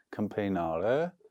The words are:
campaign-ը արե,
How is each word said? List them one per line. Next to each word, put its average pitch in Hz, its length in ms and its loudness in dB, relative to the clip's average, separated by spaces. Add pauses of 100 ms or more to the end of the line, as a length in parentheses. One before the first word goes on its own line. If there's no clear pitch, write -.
(120)
campaign-ը 101 520 0
արե, 85 300 2 (360)